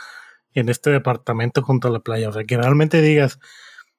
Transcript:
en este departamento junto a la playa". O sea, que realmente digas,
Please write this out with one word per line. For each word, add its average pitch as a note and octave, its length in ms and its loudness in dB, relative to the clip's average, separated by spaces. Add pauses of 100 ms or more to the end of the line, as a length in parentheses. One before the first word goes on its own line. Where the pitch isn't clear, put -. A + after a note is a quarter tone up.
(520)
en A#2 160 -2
este B2 220 -2
departamento B2 720 -2
junto B2+ 260 0
a - 20 -2
la A2+ 100 -4
playa". A2+ 280 -6
O G#2 40 -8
sea, G#2+ 120 -8
que A#2+ 140 -2
realmente D3 420 2
digas, D3+ 400 2 (580)